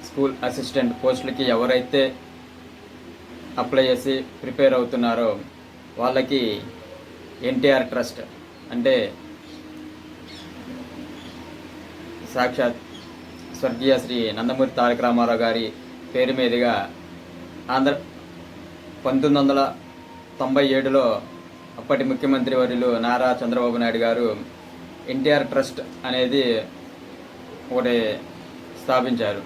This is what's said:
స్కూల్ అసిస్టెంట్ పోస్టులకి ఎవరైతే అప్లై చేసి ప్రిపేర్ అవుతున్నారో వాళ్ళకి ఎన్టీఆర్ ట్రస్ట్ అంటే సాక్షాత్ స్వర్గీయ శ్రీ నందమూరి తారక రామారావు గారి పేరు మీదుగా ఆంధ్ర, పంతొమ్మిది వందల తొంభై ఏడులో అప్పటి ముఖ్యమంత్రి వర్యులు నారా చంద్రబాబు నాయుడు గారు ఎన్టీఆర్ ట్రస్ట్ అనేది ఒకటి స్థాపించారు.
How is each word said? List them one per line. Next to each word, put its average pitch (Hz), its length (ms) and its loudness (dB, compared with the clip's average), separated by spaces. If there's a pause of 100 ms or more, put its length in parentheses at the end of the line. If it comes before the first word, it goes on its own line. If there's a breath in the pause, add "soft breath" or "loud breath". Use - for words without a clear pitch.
స్కూల్ 139 260 0 (160)
అసిస్టెంట్ 123 540 0
పోస్టులకి 131 420 0 (100)
ఎవరైతే 123 460 4 (1600)
అప్లై 131 280 4
చేసి 127 240 2 (280)
ప్రిపేర్ 131 360 4
అవుతున్నారో 120 500 2 (720)
వాళ్ళకి 131 400 2 (1080)
ఎన్టీఆర్ 131 420 6
ట్రస్ట్ 123 300 -4 (520)
అంటే 120 220 4 (3500)
సాక్షాత్ 123 480 0 (800)
స్వర్గీయ 127 360 2 (100)
శ్రీ 123 120 -4 (220)
నందమూరి 131 400 0
తారక 120 280 4
రామారావు 117 380 4
గారి 113 200 0 (500)
పేరు 127 240 2
మీదుగా 120 340 4 (1040)
ఆంధ్ర, 139 160 4 (1120)
పంతొమ్మిది 139 380 6
వందల 139 180 6 (800)
తొంభై 135 240 4 (140)
ఏడులో 135 260 4 (760)
అప్పటి 135 320 0
ముఖ్యమంత్రి 131 520 2
వర్యులు 123 280 2 (160)
నారా 123 240 4 (120)
చంద్రబాబు 120 420 2
నాయుడు 117 220 2
గారు 117 200 2 (880)
ఎన్టీఆర్ 139 400 4
ట్రస్ట్ - 260 0 (280)
అనేది 127 360 4 (1300)
ఒకటి 123 260 2 (840)
స్థాపించారు. 117 640 2